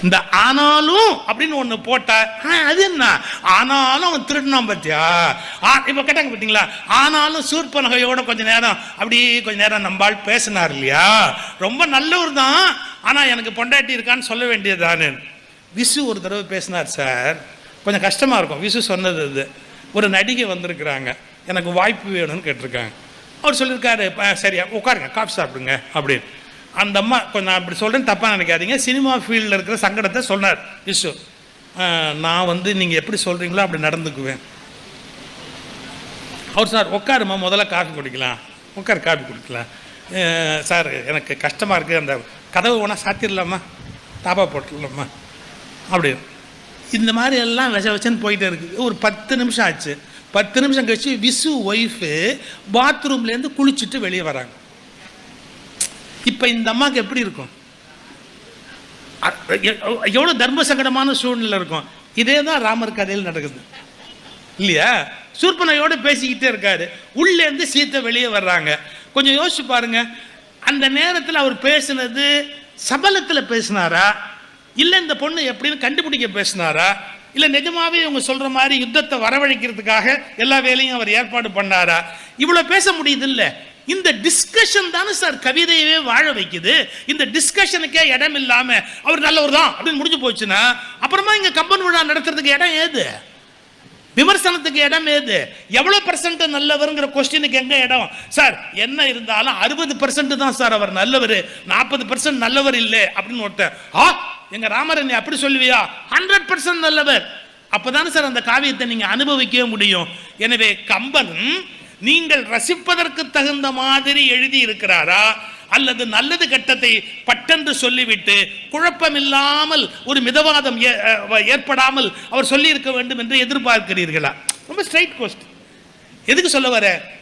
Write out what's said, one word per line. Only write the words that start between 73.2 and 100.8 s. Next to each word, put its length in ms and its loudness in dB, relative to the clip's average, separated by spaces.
பேசினாரா, 680 2
இல்ல 220 4
இந்த 180 0
பொண்ணு 260 -4
எப்படின்னு 360 -4
கண்டுபிடிக்க 640 -2
பேசினாரா, 560 0
இல்ல 260 2
நிஜமாவே 340 -2
இவங்க 400 0
சொல்ற 160 -4
மாதிரி 280 2
யுத்தத்தை 420 0
வரவழைக்கிறதுக்காக 1040 0
எல்லா 220 2
வேலையும் 360 0
அவர் 140 -2
ஏற்பாடு 400 0
பண்ணாரா? 540 2
இவ்வளவு 300 4
பேச 240 4
முடியுது 300 0
இல்ல? 440 -2
இந்த 280 0
டிஸ்கஷன் 800 2
தானே 220 -2
சார் 220 -2
கவிதையவே 680 2
வாழ 300 2
வைக்குது. 560 0
இந்த 200 0
டிஸ்கஷனுக்கே 800 2
இடம் 300 2
இல்லாம, 460 2
"அவர் 160 0
நல்லவர் 320 4
தான்" 240 4
அப்படின்னு 180 -4
முடிஞ்சு 380 -2
போச்சுன்னா, 460 2
அப்புறமா 340 2
இங்க 180 2
கம்பன் 320 2
விழா 200 2
நடத்துறதுக்கு 420 -2
இடம் 260 4
ஏது? 380 -2
விமர்சனத்துக்கு 640 2
இடம் 260 2
ஏது? 460 0
எவ்வளவு 420 2
பர்சன்ட் 500 -2
நல்லவர்ங்கிற 500 0
கொஸ்டினுக்கு 400 0
எங்க 260 0
இடம்? 320 2
சார், 440 2
என்ன 340 0
இருந்தாலும் 520 -2
அறுபது 360 -2
பர்சன்ட் 400 0
தான் 180 0
சார் 200 2
அவர் 180 0